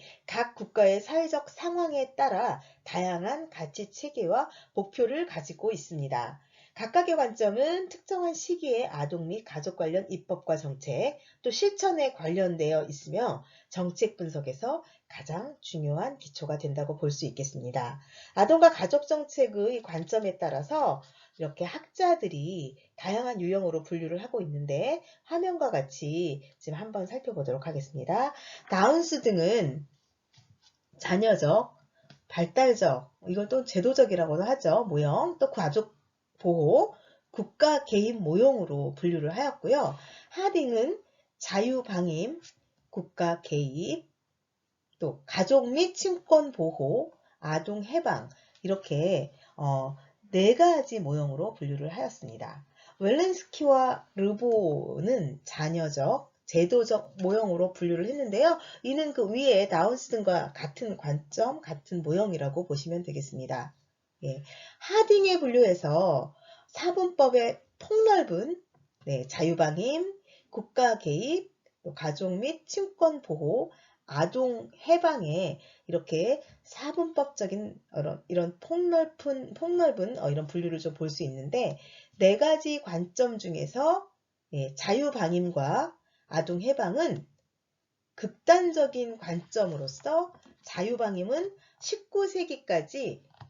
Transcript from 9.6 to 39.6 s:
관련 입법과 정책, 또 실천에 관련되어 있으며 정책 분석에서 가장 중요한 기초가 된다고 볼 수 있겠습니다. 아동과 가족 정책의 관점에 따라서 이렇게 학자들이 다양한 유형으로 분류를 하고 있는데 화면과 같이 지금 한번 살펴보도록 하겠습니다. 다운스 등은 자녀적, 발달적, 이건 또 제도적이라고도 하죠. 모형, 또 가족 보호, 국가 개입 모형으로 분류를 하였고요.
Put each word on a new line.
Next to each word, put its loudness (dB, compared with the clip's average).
관련 -2
입법과 -4
정책, -4
또 0
실천에 0
관련되어 0
있으며 -4
정책 -4
분석에서 -6
가장 -10
중요한 -4
기초가 -10
된다고 -6
볼 -2
수 -6
있겠습니다. -8
아동과 8
가족 0
정책의 0
관점에 -4
따라서 0
이렇게 -6
학자들이 -2
다양한 -4
유형으로 0
분류를 -6
하고 -6
있는데 -4
화면과 -2
같이 -4
지금 -10
한번 -6
살펴보도록 -6
하겠습니다. -4
다운스 2
등은 0
자녀적, 2
발달적, 2
이건 -2
또 0
제도적이라고도 4
하죠. 2
모형, 0
또 2
가족 -2
보호, 4
국가 2
개입 0
모형으로 2
분류를 -2
하였고요. 0